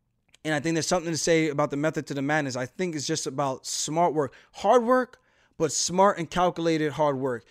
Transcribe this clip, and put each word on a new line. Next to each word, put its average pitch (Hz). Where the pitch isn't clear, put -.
and 156
I 147
think 165
there's 156
something 170
to 151
say 160
about 147
the 143
method 151
to 151
the 139
madness. 139
I 127
think 180
it's 135
just 156
about 135
smart 160
work, 147
hard 233
work, 247
but 151
smart 190
and 165
calculated 165
hard 143
work. 127